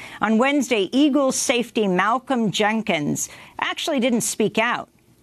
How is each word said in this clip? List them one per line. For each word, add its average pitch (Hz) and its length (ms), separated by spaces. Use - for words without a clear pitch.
On 220 160
Wednesday, 247 560
Eagles 269 420
safety 240 500
Malcolm 220 640
Jenkins 180 800
actually 330 400
didn't 240 220
speak - 360
out. 220 300